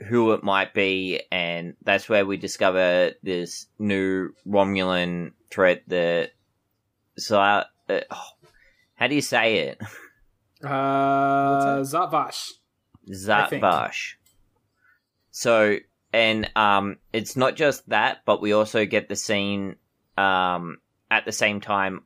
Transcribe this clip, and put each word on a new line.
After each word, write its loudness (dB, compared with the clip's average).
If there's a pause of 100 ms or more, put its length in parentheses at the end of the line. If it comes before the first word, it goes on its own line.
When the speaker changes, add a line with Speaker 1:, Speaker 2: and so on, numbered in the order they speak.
Speaker 1:
who 2
it -2
might 0
be, 0 (100)
and -4
that's 0
where 4
we -2
discover 2 (140)
this -6 (140)
new -2 (180)
Romulan 0 (180)
threat, 2
the 0 (880)
Za-, 2 (220)
uh, 0 (120)
oh, -14 (680)
how -2
do 0
you 2
say 2 (140)
it? -16 (840)
Speaker 2:
Uh, 0
Speaker 3:
What's -4
that? 0
Speaker 2:
Zhat -10
Vash. -4 (760)
I 4
think. -4
Speaker 1:
Zhat 6
Vash. -2 (1120)
So, 2 (380)
and, 2
um, 2 (160)
it's -6
not 0
just -2
that, 0
but 2
we 0
also 2
get -2
the -8
scene, -4 (400)
um, 0 (320)
at 0
the -6
same -2
time -2